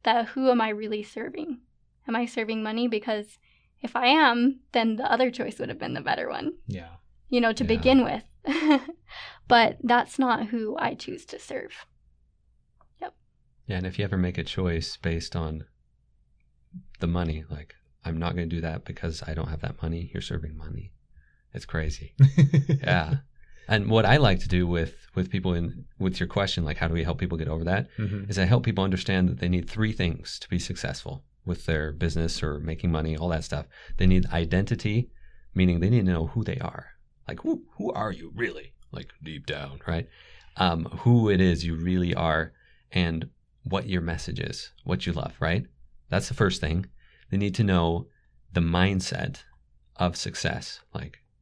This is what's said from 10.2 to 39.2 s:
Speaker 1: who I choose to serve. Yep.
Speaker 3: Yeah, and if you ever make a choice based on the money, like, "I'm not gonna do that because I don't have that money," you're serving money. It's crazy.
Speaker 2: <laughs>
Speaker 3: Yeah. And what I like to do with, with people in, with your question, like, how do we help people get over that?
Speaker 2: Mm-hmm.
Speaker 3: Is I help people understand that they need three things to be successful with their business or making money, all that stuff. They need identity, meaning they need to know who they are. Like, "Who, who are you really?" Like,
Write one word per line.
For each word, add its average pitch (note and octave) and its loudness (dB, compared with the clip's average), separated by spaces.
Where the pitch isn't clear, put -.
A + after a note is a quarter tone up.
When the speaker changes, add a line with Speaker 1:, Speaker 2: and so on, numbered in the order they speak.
Speaker 1:
who A3 -4
I - -2
choose - -12
to - -14
serve. - -14
Yep. - -14
Speaker 3:
Yeah, F#2+ -4
and F2+ -4
if F2+ -6
you G2+ 0
ever F#2+ -2
make F2+ 0
a D#2+ -4
choice E2+ -2
based E2 -4
on D#2+ -4
the F2+ -2
money, E2 -2
like, D2+ -12
"I'm E2 -4
not E2+ -2
gonna F2 -2
do E2 -4
that D#2+ -6
because - -8
I D#2+ -6
don't E2 -4
have D#2+ -6
that - -8
money," E2 -6
you're - -6
serving D#2 -8
money. E2+ -10
It's - -12
crazy. D#2 -6
Speaker 2:
<laughs> C#3 8
Speaker 3:
Yeah. F2+ 2
And G#2 2
what A2 6
I B2 6
like G2+ 6
to - -2
do F2+ 4
with, E2+ 0
with F#2 0
people F#2 -2
in, E2+ -4
with F#2 -2
your F2+ 0
question, F#2 -2
like, D2 -4
how E2+ 0
do D#2+ 0
we E2 0
help D#2+ -2
people E2+ -2
get D#2+ -4
over D#2+ -4
that? G2 0
Speaker 2:
Mm-hmm. G#2 -6
Speaker 3:
Is F#2+ -2
I F#2 4
help A#2+ 4
people F#2+ 0
understand F#2 2
that F2 -2
they F2 -2
need F2 0
three A2 0
things - -4
to - -16
be F2 -2
successful - -8
with F2+ -6
their D#2 0
business E2 0
or D2+ -4
making D#2+ -2
money, D#2+ 0
all E2 -4
that D#2+ -2
stuff. - -6
They F#2+ 6
need F#2 8
identity, G2 0
meaning F2+ 4
they F#2 2
need A2+ 4
to F#2 4
know E2 0
who A2 -2
they - -4
are. - -8
Like, - -10
"Who, - -2
who - -4
are G#2 -4
you D#2+ -12
really?" E2+ -6
Like, - -14